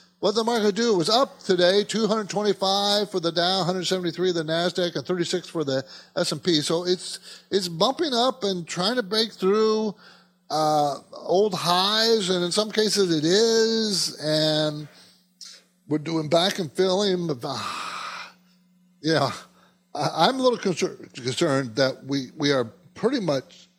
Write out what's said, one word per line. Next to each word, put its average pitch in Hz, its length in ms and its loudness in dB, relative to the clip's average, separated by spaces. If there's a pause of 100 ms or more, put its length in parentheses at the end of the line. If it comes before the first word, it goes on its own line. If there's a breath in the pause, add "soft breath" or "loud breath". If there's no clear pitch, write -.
(200 loud breath)
What 202 140 2
the 226 100 2
market 214 300 2
do 226 220 2
was 165 140 2
up 247 300 2
today, 185 440 4
two 214 220 0
hundred 214 240 0
twenty-five 202 800 0
for 185 100 -2
the 165 100 0
Dow, 175 320 0
hundred 180 240 -2
seventy-three 180 460 -2
the 165 100 -2
Nasdaq, 170 540 -2
and 139 80 -4
thirty-six 175 440 -4
for 160 160 -4
the 135 200 -2 (320 loud breath)
S 180 160 -2
and 147 100 -8
P. 160 200 2
So 170 240 -2
it's, - 640 -6
it's 185 180 -2
bumping 254 460 0
up 247 280 0
and 185 240 -4
trying 196 300 -2
to 247 60 0
break 214 320 -2
through, 214 600 0 (540 loud breath)
uh, 151 460 2 (180)
old 190 420 2
highs, 190 760 2
and 180 140 0
in 175 60 -2
some 208 200 0
cases 196 440 2
it 151 100 0
is, 220 960 2
and 151 680 0 (960 loud breath)
we're 147 120 -2
doing 156 300 -4
back 170 300 2
and 160 140 -6
filling. 185 580 2
Uh, 127 320 -6 (1400 loud breath)
yeah, 139 280 2 (640 loud breath)
I, 151 340 2
I'm 262 120 0
a - 20 0
little 247 160 2
concer-, - 560 -4
concerned 131 600 -2
that 131 280 0
we, 135 320 -6
we 143 160 2
are 127 120 2 (300)
pretty 254 260 0
much 147 480 -4 (100)